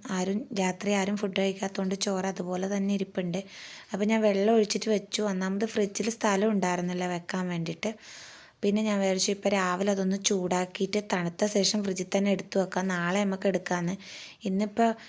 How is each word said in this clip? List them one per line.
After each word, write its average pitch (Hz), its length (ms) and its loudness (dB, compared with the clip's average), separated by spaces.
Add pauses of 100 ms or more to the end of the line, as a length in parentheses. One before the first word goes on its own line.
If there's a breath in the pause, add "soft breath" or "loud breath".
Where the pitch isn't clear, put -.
(160)
ആരും, 190 240 0 (220)
രാത്രി 185 400 0
ആരും 202 200 -2
ഫുഡ് 196 220 -2
കഴിക്കാത്തതുകൊണ്ട് 190 520 -2 (120)
ചോറ് 190 260 0
അതുപോലെ 180 400 -4
തന്നെ 202 260 0
ഇരിപ്പുണ്ട്. 185 400 -2 (520 loud breath)
അപ്പോൾ 202 220 0
ഞാൻ 220 140 2
വെള്ളം 202 280 4
ഒഴിച്ചിട്ട് 214 400 2
വെച്ചു. 202 260 -2 (120)
ഒന്നാമത് 190 420 -2
ഫ്രിഡ്ജിൽ 202 420 0
സ്ഥലം 208 380 2
ഉണ്ടായിരുന്നില്ല 180 580 0
വെക്കാൻ 180 400 -4
വേണ്ടിയിട്ട്. 170 380 -4 (720 loud breath)
പിന്നെ 202 240 2
ഞാൻ 208 140 2
വിചാരിച്ചു 190 320 2
ഇപ്പം 196 220 0
രാവിലെ 185 380 2
അതൊന്ന് 190 240 2 (120)
ചൂടാക്കിയിട്ട് 185 720 0 (120)
തണുത്ത 175 420 0
ശേഷം 202 300 2
ഫ്രിഡ്ജിൽ 185 320 -2
തന്നെ 202 200 2
എടുത്തു - 260 -4
വെക്കാം, 185 320 -2
നാളെ 175 320 0
നമുക്ക് 190 260 -2
എടുക്കാമെന്ന്. 175 440 -2 (520 loud breath)
ഇന്നിപ്പോൾ 208 420 2 (200 loud breath)